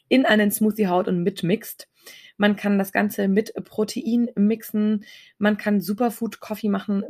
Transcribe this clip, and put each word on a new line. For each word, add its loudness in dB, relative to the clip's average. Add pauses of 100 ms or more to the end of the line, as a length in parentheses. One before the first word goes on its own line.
in 4
einen 4
Smoothie 0
haut 2
und 0
mitmixt. -4 (480)
Man 2
kann 0
das -2
Ganze 0
mit 2 (120)
Protein -2
mixen. 0 (320)
Man 0
kann 0
Superfood -4
Coffee -6
machen -2